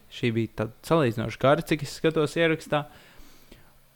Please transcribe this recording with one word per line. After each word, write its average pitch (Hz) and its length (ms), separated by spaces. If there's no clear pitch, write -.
Šī - 260
bija 110 240
tāda 110 280
salīdzinoši 117 580
gara, 147 240
cik 147 180
es - 140
skatos 156 400
ierakstā. 160 480